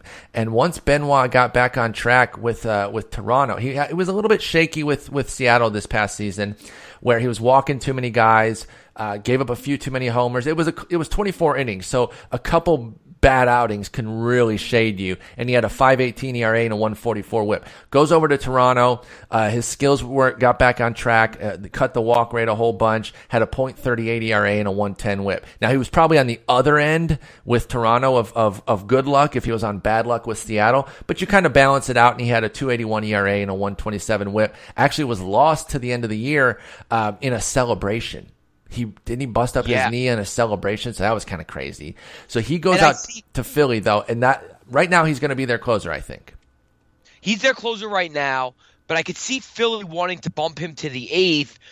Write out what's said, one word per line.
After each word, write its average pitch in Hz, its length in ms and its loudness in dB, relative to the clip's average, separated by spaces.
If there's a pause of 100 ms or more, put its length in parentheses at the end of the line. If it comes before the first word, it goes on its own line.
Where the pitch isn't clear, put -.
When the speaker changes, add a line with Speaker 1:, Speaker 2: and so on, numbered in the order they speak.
(340)
Speaker 1:
And 113 180 -2
once 143 280 0
Benoit 143 520 2
got 123 220 4
back 123 240 2
on 113 160 0
track 123 440 2
with, 113 280 -4
uh, 101 260 -2
with 107 200 -6
Toronto, 117 440 0
he, 127 160 -6
it 143 240 -4
was 180 140 -2
a 190 40 -4
little 214 160 0
bit 214 120 2
shaky 160 420 -2
with, 147 260 -4
with 139 200 -4
Seattle 120 400 2
this 104 160 -6
past 107 320 -4
season, 104 380 -6 (440)
where 120 200 2
he 127 80 0
was 113 120 -4
walking 131 400 2
too 135 140 -4
many 127 160 -4
guys, 110 560 4 (300)
uh, 104 220 -6
gave 120 240 0
up 123 100 -4
a 120 40 -4
few 139 220 -4
too - 140 -10
many 127 160 -4
homers. 123 400 0
It 160 100 0
was 160 120 0
a, - 40 -2 (160)
it 175 80 0
was 156 100 -4
twenty-four 175 500 0
innings, 107 280 -4
so 120 240 0 (220)
a 123 80 -4
couple 151 560 0 (240)
bad 131 280 4
outings 110 420 0
can 110 320 -6
really 117 360 2
shade 110 420 0
you. 92 180 -4 (200)
And 120 120 -6
he 127 40 0
had 117 120 2
a 101 40 -4
five 131 320 2
eighteen 127 340 -4
E 120 80 -2
R 113 120 2
A 117 100 2
and 110 80 -2
a - 20 -2
one 110 200 -2
forty-four 107 480 -4
whip. 104 240 -2 (240)
Goes 147 200 4
over 160 160 6
to 139 120 2
Toronto. 127 640 2 (280)
Uh, 110 220 2
his 117 160 -4
skills 139 360 0
were, 131 280 2
got 123 260 2
back 123 240 4
on 117 140 0
track. 113 440 2
Uh, 98 180 -6 (140)
cut - 220 -2
the 120 80 0
walk 117 320 2
rate 117 140 -2
a 107 80 0
whole 117 180 2
bunch. 110 400 0 (140)
Had 113 160 0
a 104 40 2
point 131 300 -6
three 117 320 -2
eight 117 140 -2
E 110 100 0
R 104 140 2
A 104 100 2
and 104 100 -2
a 98 40 -2
one 101 240 -2
ten 98 280 -4
whip. 98 220 -4 (160)
Now, 113 80 2
he 135 80 2
was 123 120 -4
probably 160 280 4
on 131 80 4
the 117 140 -4 (100)
other 135 300 4
end 156 400 0 (260)
with 117 220 0
Toronto 120 500 2
of, 113 160 0
of, 107 340 0
of 101 200 -2
good 131 180 2
luck 143 300 2
if 120 100 -4
he 120 60 -2
was 110 120 -2
on 104 140 -4
bad 110 300 0
luck 117 180 -2
with 113 140 -6
Seattle. 110 480 2 (180)
But - 160 -6
you 185 60 -4
kinda 185 240 4
balance 139 380 4
it 123 80 -2
out, 120 160 8
and 123 80 -10
he 120 80 0
had 117 140 2
a 107 60 -2
two 135 220 -4
eighty-one 110 320 -2
E 107 100 -4
R 101 140 2
A 101 160 0
and 98 80 -4
a - 20 -4
one 98 220 -4
twenty-seven 101 580 -4
whip. 107 220 0 (200)
Actually 143 280 2
was 117 180 -4
lost 131 480 2
to 147 80 -4
the 123 140 -6
end 120 120 -4
of 110 60 -4
the 107 80 -6
year, 127 420 0 (300)
uh, 110 220 0 (100)
in 131 120 -2
a 107 80 -4
celebration. 110 920 -4 (380)
He, 120 140 -8
didn't 117 380 -8
he 135 60 -6
bust 117 280 -2
up 123 100 0
Speaker 2:
Yeah. 123 180 0
Speaker 1:
his 117 100 0
knee 123 160 -2
in 113 100 0
a 101 60 -6
celebration? 107 680 -2
So 92 100 -4
that 107 100 2
was 104 100 -2
kinda 85 220 -10
crazy. 73 500 -12 (320)
So 117 140 -2
he 143 180 -2
goes 185 200 2
Speaker 2:
And 175 60 6
I 147 40 8
Speaker 1:
out 135 100 2
Speaker 2:
see - 240 -16 (120)
Speaker 1:
to - 100 -4
Philly, 127 340 2
though, 104 260 2
and 117 180 -2
that, - 360 0 (100)
right 156 200 2
now 170 160 4
he's 143 160 -2
gonna 139 160 -2
be 135 80 -2
their 117 120 0
closer, 104 320 -2
I 71 120 -6
think. - 320 -18 (880)
Speaker 2:
He's 202 200 -4
their 262 120 2
closer 220 340 -8
right 185 240 -4
now, 135 440 -4 (320)
but 160 100 -2
I 160 60 0
could 175 120 -10
see 262 240 -8
Philly 226 460 -4
wanting 175 340 -6
to - 100 -10
bump 156 300 -6
him 165 160 -10
to 156 140 -10
the 123 240 -10
eighth, 165 440 0 (140)